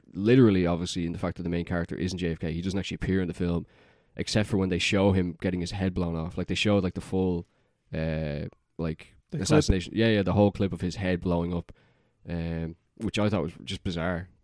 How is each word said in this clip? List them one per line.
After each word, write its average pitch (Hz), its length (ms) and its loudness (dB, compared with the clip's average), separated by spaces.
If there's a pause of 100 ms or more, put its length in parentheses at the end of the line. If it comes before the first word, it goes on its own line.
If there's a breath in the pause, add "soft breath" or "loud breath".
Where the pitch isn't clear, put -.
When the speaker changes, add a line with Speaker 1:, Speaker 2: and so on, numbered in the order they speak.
(140)
Speaker 1:
literally, 104 520 8
obviously, 87 400 -2
in 85 60 -4
the 87 80 -8
fact 87 180 -4
that 87 60 -8
the 87 60 -4
main 87 160 -2
character 87 300 -4
isn't 90 240 -4
J 87 120 -2
F 80 80 -6
K, 80 140 -4
he 85 80 -4
doesn't 95 180 -4
actually 90 160 -6
appear 95 260 0
in 90 60 -2
the 82 60 -6
film, 85 320 -2 (500 soft breath)
except 104 320 -2
for 110 100 -2
when 95 120 0
they 87 100 0
show 98 320 4
him 90 300 0
getting 90 180 0
his 87 120 -4
head 95 220 -2
blown 87 220 -2
off. 80 220 -6
Like, 90 100 -4
they 90 80 -4
show, 101 220 2
like, 92 160 0
the 90 80 -8
full, 92 440 -2 (480)
uh, 78 520 -4 (320)
like, 80 380 -6 (160)
Speaker 2:
The 165 60 -6
clip. - 40 -4
Speaker 1:
assassination. 95 540 2
Yeah, 110 120 4
yeah, 107 160 4
the 90 100 0
whole 101 180 6
clip 98 200 -2
of 85 80 -8
his 90 160 -4
head 92 240 -2
blowing 85 340 0
up, 85 200 -6 (560)
um, 82 460 -6 (220)
which 110 200 -4
I 104 120 2
thought 95 120 0
was 82 120 -6 (100)
just - 200 -10
bizarre. 87 460 -4 (140)